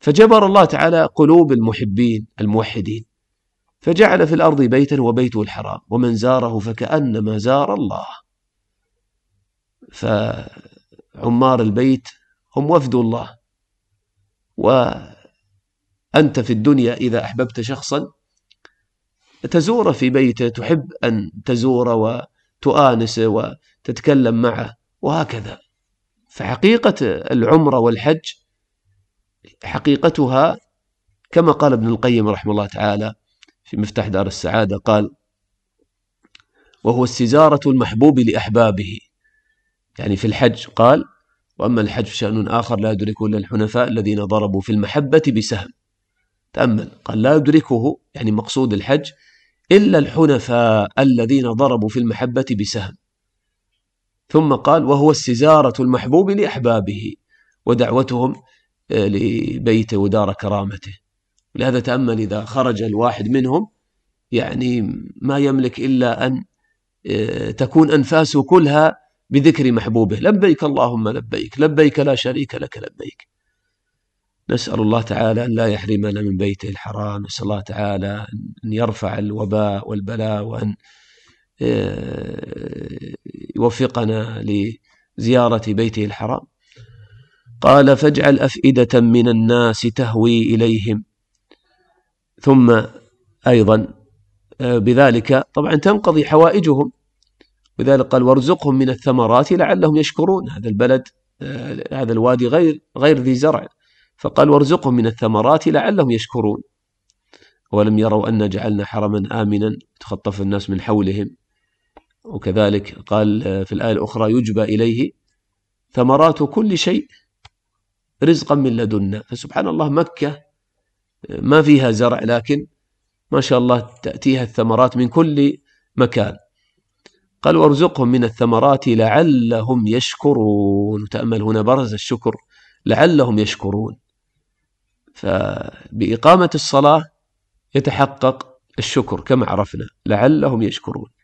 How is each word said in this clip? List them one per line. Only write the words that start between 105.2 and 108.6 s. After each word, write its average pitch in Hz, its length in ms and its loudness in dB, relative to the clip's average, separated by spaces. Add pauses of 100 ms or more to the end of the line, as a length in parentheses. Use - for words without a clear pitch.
لعلهم 151 440 0
يشكرون". 110 500 -4 (1120)
"أولم 107 260 2
يروا 107 300 0
أن 107 200 0
جعلنا 101 360 -4